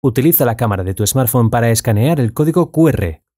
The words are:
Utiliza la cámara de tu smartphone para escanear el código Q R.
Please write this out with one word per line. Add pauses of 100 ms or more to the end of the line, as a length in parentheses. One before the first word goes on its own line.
Utiliza
la
cámara
de
tu
smartphone
para
escanear
el
código
Q
R. (140)